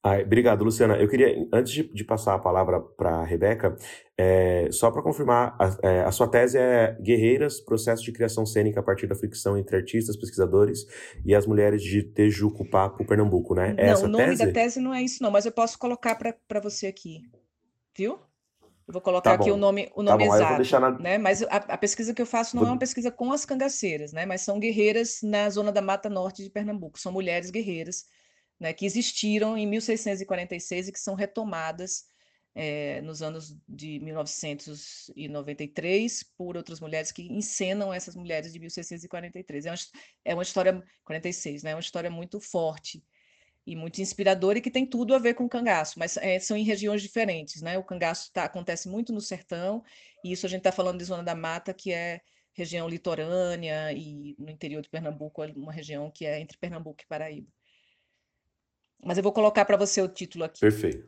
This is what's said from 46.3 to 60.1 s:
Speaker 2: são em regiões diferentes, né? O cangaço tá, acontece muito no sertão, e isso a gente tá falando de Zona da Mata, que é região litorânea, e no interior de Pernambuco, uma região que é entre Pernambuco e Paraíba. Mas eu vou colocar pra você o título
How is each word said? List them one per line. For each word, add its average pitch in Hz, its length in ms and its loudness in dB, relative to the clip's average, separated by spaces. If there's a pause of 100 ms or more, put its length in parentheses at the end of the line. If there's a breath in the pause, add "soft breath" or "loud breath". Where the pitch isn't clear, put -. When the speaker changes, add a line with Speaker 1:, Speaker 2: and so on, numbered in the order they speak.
Speaker 2:
são 208 180 -4
em 214 80 -2
regiões 208 380 -2
diferentes, 175 580 -6
né? 170 160 -6
O 190 80 -6
cangaço 170 480 -6
tá, 170 120 -2
acontece 175 440 -6
muito 226 240 -6
no 208 80 -4
sertão, 190 600 -8 (420 soft breath)
e 180 80 -6
isso 185 140 -6
a - 20 -4
gente 185 140 -6
tá 185 100 4
falando 180 260 -2
de 175 60 -10
Zona 175 180 -8
da 170 120 -6
Mata, 165 400 -8
que 190 180 -8
é 170 280 -6 (340)
região 170 340 -8
litorânea, 165 1040 -4
e 147 460 -14
no 151 120 -16
interior 151 300 -12
de 143 80 -18
Pernambuco, 151 540 -10 (140)
uma 151 160 -14
região 151 380 -12
que 160 140 -14
é 151 160 -6
entre 156 160 -18
Pernambuco 165 460 -14
e - 40 -20
Paraíba. 151 420 -12 (1600)
Mas 180 120 -2
eu 196 40 0
vou 208 100 0
colocar 214 340 4
pra 202 100 4
você 196 240 0
o 185 80 0
título 170 360 -10